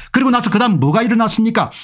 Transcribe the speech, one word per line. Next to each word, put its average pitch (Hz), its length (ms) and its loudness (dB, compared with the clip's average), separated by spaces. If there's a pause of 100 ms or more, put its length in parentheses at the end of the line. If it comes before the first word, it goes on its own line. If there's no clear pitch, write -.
(120)
그리고 262 180 2
나서 240 200 0
그다음 196 300 2
뭐가 151 240 0
일어났습니까? 226 680 0 (120)